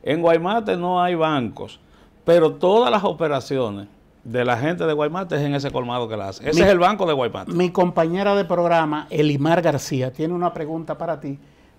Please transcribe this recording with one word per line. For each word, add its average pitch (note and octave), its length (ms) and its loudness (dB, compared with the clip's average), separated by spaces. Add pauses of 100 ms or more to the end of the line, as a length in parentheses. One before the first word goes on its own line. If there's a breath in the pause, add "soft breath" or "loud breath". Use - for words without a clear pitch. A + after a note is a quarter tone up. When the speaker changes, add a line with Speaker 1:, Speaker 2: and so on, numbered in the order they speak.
Speaker 1:
En D#3 180 -2
Guaymate F3+ 560 0
no F3+ 240 0
hay F3+ 140 0
bancos, C#3+ 640 -4 (460 soft breath)
pero E3 300 6
todas G#3+ 360 4
las G3+ 120 2
operaciones C3+ 840 -2 (360)
de B2 220 -2
la A#2+ 120 2
gente E3 280 -2
de D#3 80 0
Guaymate D#3+ 440 -4
es C#3+ 40 0
en C#3+ 140 -2
ese C#3 160 -4
colmado B2 360 -4
que A2 100 -6
la G2 100 -8
hace. G2+ 200 -10
Ese D#3 120 2
Speaker 2:
Mi F3+ 60 6
Speaker 1:
es G3+ 60 6
el F#3 80 6
banco F#3+ 280 2
de D#3 60 2
Guaymate. A#2+ 400 -4
Speaker 2:
mi F3 180 0
compañera F3+ 640 2
de G3 100 0
programa, E3 640 0
Elimar D3+ 520 2
García, C3 500 0
tiene D#3+ 220 -4
una F3 200 -2
pregunta D#3+ 440 -8
para E3 220 -6
ti. C#3+ 200 -10 (400 soft breath)